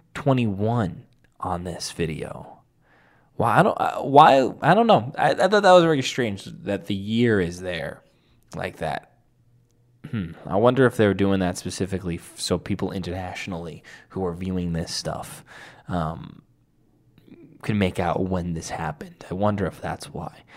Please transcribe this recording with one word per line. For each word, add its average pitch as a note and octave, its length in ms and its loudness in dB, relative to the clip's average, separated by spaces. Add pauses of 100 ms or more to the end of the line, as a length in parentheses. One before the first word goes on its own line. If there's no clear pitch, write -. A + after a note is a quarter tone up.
(140)
twenty-one A2 920 0 (360)
on F2+ 240 -6
this E2+ 260 -10
video. D2+ 720 -8 (760)
Why? A2+ 240 2
I E3 60 6
don't, - 160 0
uh, - 220 -2
why? C3+ 460 8 (140)
I D3+ 120 6
don't A#3 120 4
know. C#3 320 4
I, - 140 2
I - 160 2
thought G#3 160 2
that F#3 80 8
was F3+ 100 10
very D#3+ 200 2
strange A2 420 -4
that G2 420 -6
the G#2+ 80 -2
year A2 460 2
is F2 200 -2
there F2 440 -8 (500)
like F2+ 220 -8
that. D#2 340 -8 (1000)
Hmm. F2 240 -8 (140)
I F#2 100 -4
wonder B2 300 4
if A2+ 100 2
they G#2+ 120 6
were G2 60 4
doing G2 260 2
that F2+ 180 -2
specifically F#2 580 -6
f-, - 200 -16
so - 200 -2
people F#2 360 -4
internationally F2+ 880 -10 (280)
who F#2+ 140 -6
are E2+ 80 -2
viewing F2+ 420 -4
this E2 200 -6
stuff, - 500 -10 (440)
um, E2+ 540 -8 (1200)
can G#2+ 160 -2
make F#2 200 -2
out F2+ 300 -2
when F2 260 -4
this D#2+ 160 -10
happened. E2 580 -10
I G2 60 -8
wonder G2+ 320 -2
if - 140 -10
that's E2 340 -10
why. - 300 -14 (120)